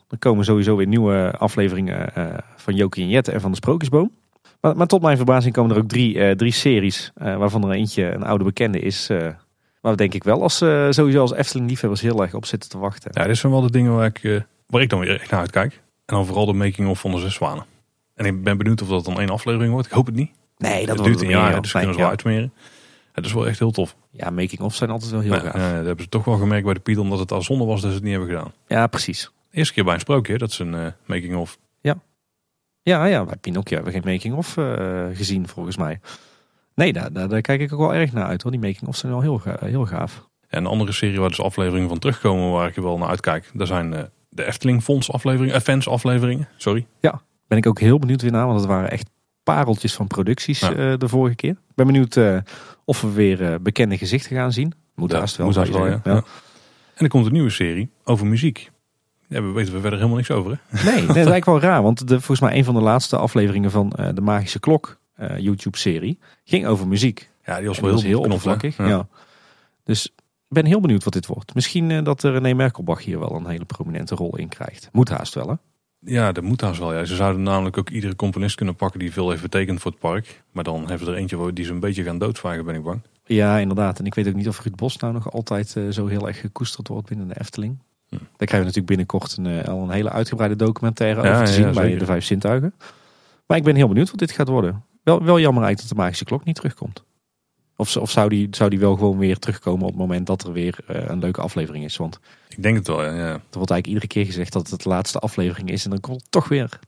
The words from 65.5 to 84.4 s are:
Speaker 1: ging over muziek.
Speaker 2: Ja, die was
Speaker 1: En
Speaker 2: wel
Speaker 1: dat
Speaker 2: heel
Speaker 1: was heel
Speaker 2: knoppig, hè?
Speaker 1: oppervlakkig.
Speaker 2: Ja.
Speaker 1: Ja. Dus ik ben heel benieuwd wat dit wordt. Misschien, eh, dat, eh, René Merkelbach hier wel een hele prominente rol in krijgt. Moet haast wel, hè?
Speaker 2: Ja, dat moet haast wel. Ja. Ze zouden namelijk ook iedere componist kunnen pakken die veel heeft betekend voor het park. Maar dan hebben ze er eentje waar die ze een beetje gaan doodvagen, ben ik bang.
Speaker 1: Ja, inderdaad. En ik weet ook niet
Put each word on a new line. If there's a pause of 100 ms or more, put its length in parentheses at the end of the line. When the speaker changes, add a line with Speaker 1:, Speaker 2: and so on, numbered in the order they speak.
Speaker 1:
ging
over
muziek. (160)
Speaker 2:
Ja,
die
was
Speaker 1:
En
Speaker 2:
wel
Speaker 1:
dat
Speaker 2:
heel
Speaker 1:
was
heel
Speaker 2:
knoppig,
hè?
Speaker 1:
oppervlakkig. (140)
Speaker 2:
Ja.
Speaker 1:
Ja. (760)
Dus
ik
ben
heel
benieuwd
wat
dit
wordt.
Misschien,
eh,
dat,
eh,
René
Merkelbach
hier
wel
een
hele
prominente
rol
in
krijgt.
Moet
haast
wel,
hè? (480)
Speaker 2:
Ja,
dat
moet
haast
wel.
Ja.
Ze
zouden
namelijk
ook
iedere
componist
kunnen
pakken
die
veel
heeft
betekend
voor
het
park.
Maar
dan
hebben
ze
er
eentje
waar
die
ze
een
beetje
gaan
doodvagen,
ben
ik
bang. (240)
Speaker 1:
Ja,
inderdaad.
En
ik
weet
ook
niet